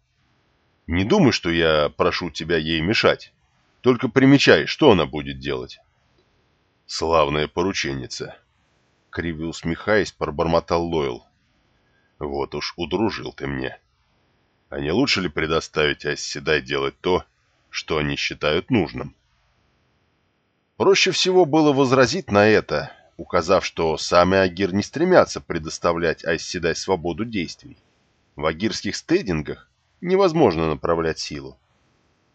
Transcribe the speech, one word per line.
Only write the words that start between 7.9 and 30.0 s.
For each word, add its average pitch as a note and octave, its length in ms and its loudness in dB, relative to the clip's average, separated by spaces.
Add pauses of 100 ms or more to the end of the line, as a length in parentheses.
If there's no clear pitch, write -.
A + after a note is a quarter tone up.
криво E2 340 -8
усмехаясь, E2+ 680 -2
пробормотал E2 760 -2
Лойл. C#2+ 400 -4 (920)
«Вот C#2 380 -6
уж - 200 -8
удружил F2 560 -4
ты - 140 -12
мне. C2 320 -8 (920)
А C#2 120 -10
не C#2+ 100 -4
лучше A2 300 0
ли F2+ 80 -4
предоставить D#2 760 -2
Айс D2 160 -6
Седай D2+ 400 -4
делать C#2 400 -6
то, F2+ 240 0 (460)
что - 280 -6
они C#2+ 180 -4
считают - 520 -4
нужным?» D2 460 -4 (1600)
Проще F#3 360 2
всего F#3 320 2
было D3+ 280 2
возразить C3 600 2
на G#2 160 6
это, D#2 420 2 (260)
указав, F2 480 0
что D#2+ 320 -2
сами F2+ 420 2
Агир F#2 360 0
не G2+ 80 0
стремятся D3+ 580 2
предоставлять E2 840 -4
Айс E2 180 -2
Седай E2+ 320 -4
свободу F2 500 -4
действий. G#2+ 520 -10 (600)
В C#2+ 100 -4
агирских F2+ 500 -4
стедингах F2+ 720 -4 (300)